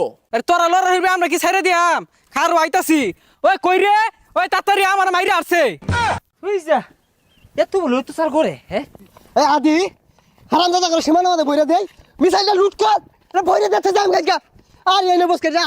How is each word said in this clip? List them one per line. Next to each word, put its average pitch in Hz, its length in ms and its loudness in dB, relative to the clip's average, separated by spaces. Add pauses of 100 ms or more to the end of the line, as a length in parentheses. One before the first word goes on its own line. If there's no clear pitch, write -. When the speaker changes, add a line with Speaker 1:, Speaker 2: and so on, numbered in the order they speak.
(340)
Speaker 1:
আরে 233 160 -2
তোরা 339 240 2
লড়াই 370 200 2
হইবে, 370 220 0
আমরা 349 120 -2
কি 320 160 -2
ছেড়ে 381 240 0
দিয়াম? 339 340 0 (320)
খারো 330 300 0
আইতাছি। 320 360 0 (440)
ওই 359 120 4 (100)
কই 370 180 2
রে? 403 120 2 (420)
ওই 349 160 0
তাড়াতাড়ি 392 300 0 (100)
আমার 381 220 0
মাইরে 392 240 0
আসছে। 339 220 0 (840)
Speaker 2:
ওই 403 120 -4 (120)
যা, 294 120 2 (760)
এত 320 180 -2 (100)
বলে 247 160 -2
অত্যাচার 311 300 -6
করে, 262 240 -2 (180)
হ্যাঁ? 220 140 -6 (540)
Speaker 3:
এ 277 40 4 (120)
আদি, 302 200 2 (760)
হারামজাদা 359 400 0
করে 330 100 0
সীমানা 339 280 2
মাঝে 320 200 0
বইরা 294 220 2
দেই। 359 120 2 (380)
মিসাইলটা 381 380 0
লুট 392 220 2
কর। 427 180 2 (300)
এটা 370 200 -2
বইরা 415 240 2
দিতে 392 240 0
যাম 403 180 0
গাইগা। 359 220 0 (480)
আর 381 160 2 (100)
এই 359 60 2
নবস 349 260 0
কে 320 60 0 (180)